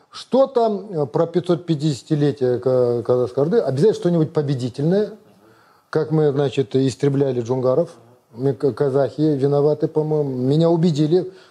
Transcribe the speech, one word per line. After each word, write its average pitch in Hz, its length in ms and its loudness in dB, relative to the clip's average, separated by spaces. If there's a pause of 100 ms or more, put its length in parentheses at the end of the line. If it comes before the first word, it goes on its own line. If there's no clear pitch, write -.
(100)
что - 360 0
там, 220 460 -2
э, 151 140 -2
про 156 200 0
пятьсот 170 400 -2
пятидесятилетие 143 920 -2
Ка-, 123 440 0
Казахской 123 420 0
Орды, 185 140 0
обязательно 147 360 2
что-нибудь 170 400 0
победительное, 147 800 -2 (800)
как 156 200 -2
мы, 156 220 2
значит, 135 440 -2
истребляли 135 640 0
джунгаров. 127 500 0 (420)
Мы, 131 200 -2
к-, 135 200 0
казахи, 139 500 0
виноваты, 147 640 2
по-моему. 151 400 -2
Меня 135 400 2
убедили 165 640 2 (180)